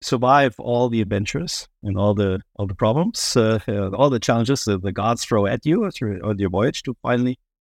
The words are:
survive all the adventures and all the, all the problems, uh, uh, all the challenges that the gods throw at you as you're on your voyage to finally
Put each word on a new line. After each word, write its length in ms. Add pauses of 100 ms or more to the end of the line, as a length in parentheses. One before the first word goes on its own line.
survive 560
all 300
the 120
adventures 680 (140)
and 160
all 160
the, 260 (160)
all 100
the 80
problems, 640
uh, 300
uh, 240
all 200
the 100
challenges 440
that 180
the 100
gods 320
throw 220
at 200
you 200
as 140
you're 240
on 140
your 120
voyage 340
to 180
finally 360 (240)